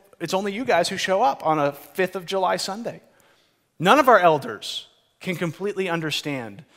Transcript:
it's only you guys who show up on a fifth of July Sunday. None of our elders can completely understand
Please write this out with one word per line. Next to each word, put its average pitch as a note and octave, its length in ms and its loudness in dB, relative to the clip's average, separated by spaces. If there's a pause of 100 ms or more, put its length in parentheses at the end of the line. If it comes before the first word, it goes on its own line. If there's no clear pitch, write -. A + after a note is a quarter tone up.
(200)
it's E3+ 140 -4
only G3+ 180 -2
you A#3+ 140 -8
guys F#3 240 2
who F#3+ 80 -6
show F#3+ 240 0
up B3+ 240 0
on D#3 120 4
a C#3+ 140 2
fifth - 420 -4
of F3+ 120 -10
July F#3+ 320 0
Sunday. F#3+ 420 -8 (800)
None G3 200 6
of C4 80 2
our A#3 120 8
elders C#3 680 0 (320)
can F#3 160 -8
completely F#3+ 540 -6
understand C#3+ 760 -6 (120)